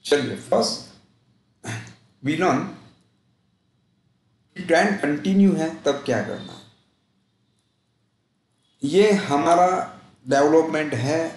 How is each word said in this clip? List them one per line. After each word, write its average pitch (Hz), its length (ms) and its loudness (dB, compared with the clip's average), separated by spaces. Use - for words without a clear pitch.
चलिए, 123 320 -2
first - 280 -2
we 151 180 -4
learn 180 260 0
कि 185 80 -12
trend 185 360 0
continue 190 540 2
है 160 140 -2
तब 139 220 -2
क्या 113 160 -2
करना 98 300 -10
है। - 140 -20
ये 185 300 4
हमारा 165 540 2
development 151 680 2
है 143 260 -2